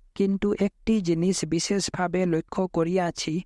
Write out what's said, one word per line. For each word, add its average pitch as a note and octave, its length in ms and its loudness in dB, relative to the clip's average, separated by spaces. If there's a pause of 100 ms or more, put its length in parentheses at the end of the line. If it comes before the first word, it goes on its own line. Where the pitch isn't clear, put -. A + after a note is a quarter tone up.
(140)
কিন্তু G3 460 0
একটি G#3+ 400 0
জিনিস E3+ 440 0
বিশেষভাবে F3+ 800 0
লক্ষ্য E3+ 400 0
করিয়াছি, E3+ 800 0